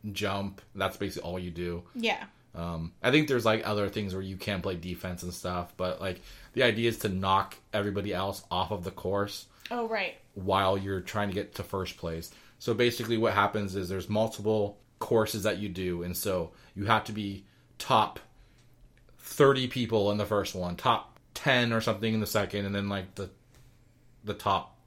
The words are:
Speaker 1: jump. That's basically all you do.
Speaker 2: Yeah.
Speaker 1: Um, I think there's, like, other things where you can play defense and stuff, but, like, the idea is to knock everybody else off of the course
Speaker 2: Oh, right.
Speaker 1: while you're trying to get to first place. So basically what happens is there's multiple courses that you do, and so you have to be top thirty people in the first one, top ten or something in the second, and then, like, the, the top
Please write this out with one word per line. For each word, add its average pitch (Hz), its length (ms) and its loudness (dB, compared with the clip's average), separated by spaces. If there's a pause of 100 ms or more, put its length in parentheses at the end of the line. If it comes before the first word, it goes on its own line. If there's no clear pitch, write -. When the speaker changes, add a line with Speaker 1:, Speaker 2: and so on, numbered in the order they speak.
(120)
Speaker 1:
jump. 98 500 -2 (140)
That's 95 220 0
basically 92 320 -4
all 90 100 -4
you 90 120 -6
do. 87 320 -6 (120)
Speaker 2:
Yeah. 226 300 -2 (280)
Speaker 1:
Um, 82 380 -6 (100)
I 123 100 2
think 151 180 4
there's, 117 160 2
like, 110 200 4
other 104 220 0
things 98 260 -4
where 95 80 -4
you 95 140 -6
can 95 260 -4
play 95 140 -2
defense 90 480 -8
and 87 100 -6
stuff, 90 440 -6
but, 90 240 -2
like, 92 180 -4 (340)
the 127 100 2
idea 117 260 4
is 113 100 -2
to 110 100 0
knock 95 460 2 (180)
everybody 101 400 0
else 95 380 -4
off 90 200 0
of 90 120 -4
the 92 80 -4
course 101 540 -2 (240)
Speaker 2:
Oh, 240 180 -2
right. 202 280 -2 (180)
Speaker 1:
while 98 440 4
you're 98 220 -2
trying 101 300 -2
to 92 40 -4
get - 220 -4
to 95 80 -6
first 92 320 -4
place. 82 360 -6 (280)
So 117 140 0
basically 117 440 2
what 110 160 4
happens 101 440 2
is 92 100 -2
there's 92 220 -4
multiple 107 680 2 (220)
courses 107 440 2
that 98 160 0
you 104 100 -4
do, 87 340 -2
and 87 140 -4
so 90 340 -2 (240)
you 98 100 -4
have 110 200 4
to 110 80 -8
be 101 320 -6 (340)
top - 400 4 (1000)
thirty 135 480 4
people 113 440 2
in 104 60 0
the 104 80 0
first 101 300 0
one, 87 200 -4
top - 440 0 (140)
ten 123 400 2
or 110 80 2
something 110 320 0
in 110 60 2
the 104 80 0
second, 101 380 0
and 101 100 -2
then, 101 140 -2
like, 95 260 -6
the, 95 140 -8 (960)
the 104 100 -4
top - 540 0